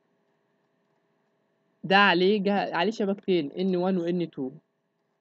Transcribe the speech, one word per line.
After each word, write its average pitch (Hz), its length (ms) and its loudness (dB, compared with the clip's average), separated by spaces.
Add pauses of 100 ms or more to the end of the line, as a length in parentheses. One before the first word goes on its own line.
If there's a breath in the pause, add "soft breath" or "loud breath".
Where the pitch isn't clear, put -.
(1800)
ده 180 140 4
عليه 196 460 4
جه-، 196 320 -2
عليه 180 160 -2
شبكتين، 196 600 -2
إن 185 240 -2
وان 185 220 0
وإن 170 320 -4
تو. 135 220 -10 (680)